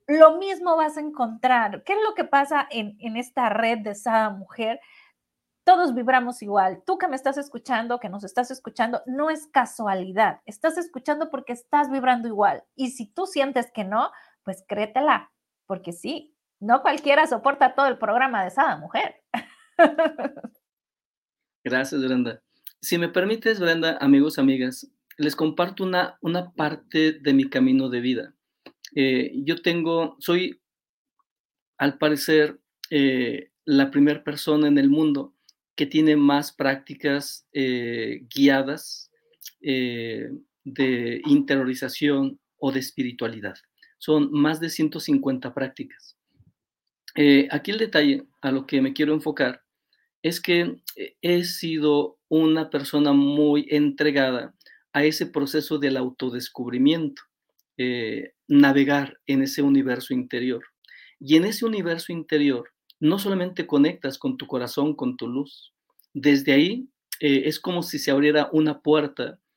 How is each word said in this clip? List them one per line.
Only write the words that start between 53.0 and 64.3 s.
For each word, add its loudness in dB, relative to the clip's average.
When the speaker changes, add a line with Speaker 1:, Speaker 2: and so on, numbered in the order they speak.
Speaker 2:
muy 4
entregada 0
a 2
ese 0
proceso -2
del 0
autodescubrimiento, -2
eh, -6
navegar 4
en 2
ese -4
universo 0
interior. -4
Y 4
en 4
ese -4
universo -4
interior, -2
no 2
solamente -4
conectas 0
con -6